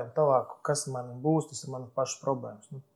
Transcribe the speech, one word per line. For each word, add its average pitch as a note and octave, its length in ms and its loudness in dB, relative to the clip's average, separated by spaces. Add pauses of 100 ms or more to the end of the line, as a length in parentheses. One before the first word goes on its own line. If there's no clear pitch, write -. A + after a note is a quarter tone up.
un A#2 100 -4
tālāk, C3+ 520 4
kas C#3+ 260 0
man B2 240 -6 (100)
būs, D3+ 260 4
tas - 140 -12
ir C3+ 80 -8
manas B2+ 200 -8
pašas - 300 -2
problēmas. A#2+ 500 -4
Nu, C3+ 100 -12 (160)